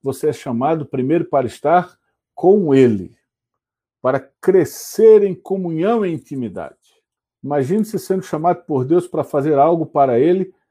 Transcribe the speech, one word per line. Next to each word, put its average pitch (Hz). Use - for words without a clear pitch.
você 135
é 135
chamado 143
primeiro 135
para 135
estar 170
com 175
ele, 113
para 131
crescer 202
em 190
comunhão 190
e 170
intimidade. 110
Imagine-se 147
sendo 190
chamado 175
por 131
Deus 175
para -
fazer 147
algo 160
para 131
ele 180